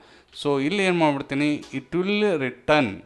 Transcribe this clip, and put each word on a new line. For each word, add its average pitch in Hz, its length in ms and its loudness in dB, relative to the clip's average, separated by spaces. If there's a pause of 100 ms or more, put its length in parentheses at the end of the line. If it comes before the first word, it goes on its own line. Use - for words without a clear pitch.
(320)
So 143 340 -2
ಇಲ್ಲಿ 196 160 -2
ಏನ್ 180 160 2
ಮಾಡ್ಬಿಡ್ತೀನಿ, 147 640 0 (100)
it 135 200 -10
will 196 460 0
return 123 680 0